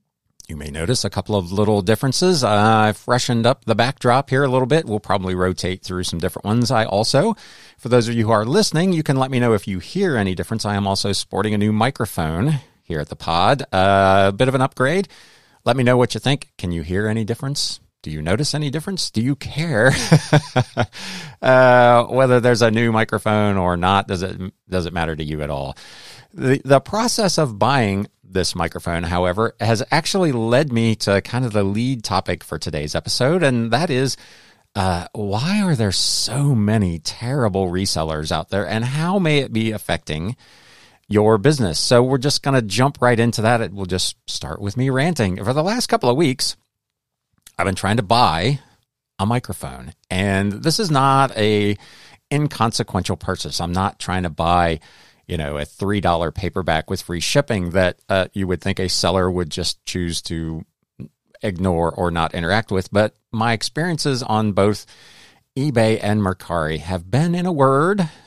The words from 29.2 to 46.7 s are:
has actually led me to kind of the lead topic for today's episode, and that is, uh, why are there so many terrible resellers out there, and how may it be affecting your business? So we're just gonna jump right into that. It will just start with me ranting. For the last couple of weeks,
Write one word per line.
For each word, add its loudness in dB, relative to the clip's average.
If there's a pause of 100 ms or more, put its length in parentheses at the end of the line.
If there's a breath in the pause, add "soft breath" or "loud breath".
has 0
actually 0
led 0
me 2
to 0
kind -4
of -4
the 0
lead -2
topic -2
for -10
today's -6
episode, 0
and 0
that 0
is, -2 (600 loud breath)
uh, -2
why -2
are 2
there 0
so 0
many 2
terrible -2
resellers -2
out -4
there, -4
and -4
how -2
may 2
it -4
be -2
affecting -6 (720 soft breath)
your 4
business? 0
So 4
we're 2
just -2
gonna 2
jump -2
right 4
into 0
that. 2
It -6
will -6
just -4 (100)
start -10
with -6
me 0
ranting. -2
For -2
the 0
last -2
couple 0
of 2
weeks, 0 (1040)